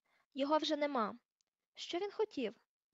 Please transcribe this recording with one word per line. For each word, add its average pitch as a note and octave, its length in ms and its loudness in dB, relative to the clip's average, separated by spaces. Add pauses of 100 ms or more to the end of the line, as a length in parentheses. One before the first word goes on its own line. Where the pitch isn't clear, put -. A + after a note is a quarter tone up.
(340)
«Його C#4+ 240 2
вже D#4 180 2
нема». C4 380 0 (600)
«Що - 240 -6
він G4 120 -2
хотів?» C4+ 440 -2 (400)